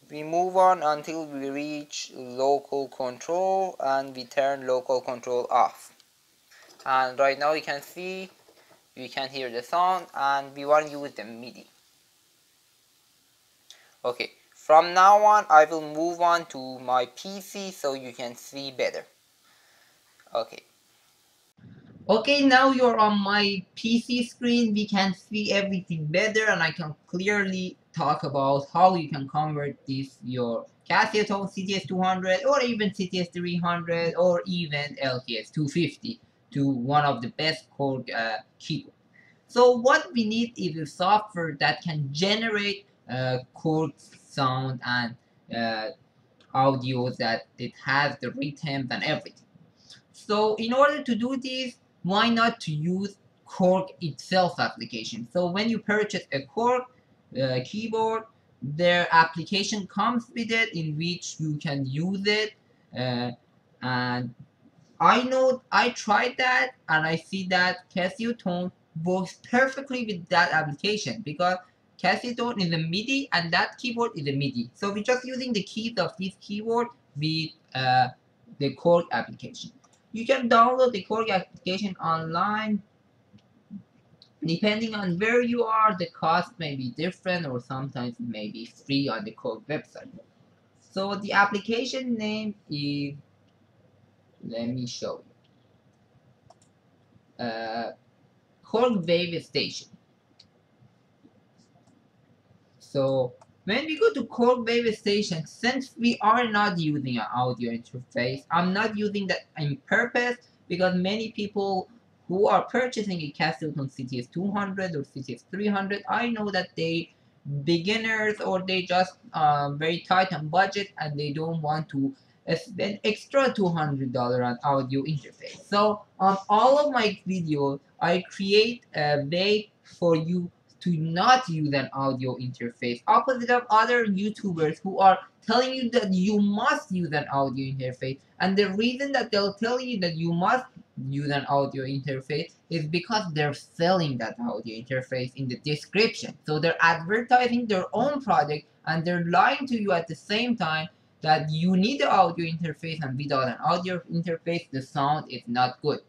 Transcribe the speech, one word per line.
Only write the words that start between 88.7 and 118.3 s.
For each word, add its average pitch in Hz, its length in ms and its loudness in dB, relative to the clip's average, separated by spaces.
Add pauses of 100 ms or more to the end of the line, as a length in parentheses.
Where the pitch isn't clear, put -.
on 110 160 -4
the 110 80 -10
Korg 110 360 -8
website. - 400 -8 (840)
So 196 220 -4
the 196 180 -6
application 233 840 0
name 214 400 -4 (160)
is, 143 440 -4 (1300)
let 117 220 -6
me 123 180 -4
show - 380 -10 (2250)
you, 120 60 -8
uh, 113 480 -6 (720)
Korg 220 440 2
Wave 170 340 0
Station. - 460 -6 (3000)
So 135 540 0 (320)
when 254 220 -2
we 311 120 -4
go 440 140 4
to 269 120 -4
Korg 240 420 2
Wave 233 280 2
Station, 202 520 -2
since 269 520 -4
we 233 220 0
are 226 300 4
not 208 280 2
using 143 380 -2
an 110 80 -4 (100)
audio 120 380 -2
interface, 123 800 -6
I'm 180 240 2
not 214 200 0
using 202 340 -2
that - 180 -2 (120)
on 147 280 -2
purpose, 240 500 0 (320)
because 180 280 0
many 214 360 -2
people 196 560 -4 (380)
who 190 220 2
are - 140 6
purchasing 226 580 -2
a 151 180 -6
Casio 156 380 -2
Tone 135 140 -4
C - 140 -12
T 127 140 -6
S 120 100 -8
two 190 220 -4
hundred 190 460 -4
or 139 80 -4
C - 180 -14
T 123 120 -10
S - 160 -20
three 202 160 -4
hundred, 196 420 -2
I 233 220 0
know 214 200 -2
that 185 240 -2
they 165 400 -4 (500)
beginners, 214 760 0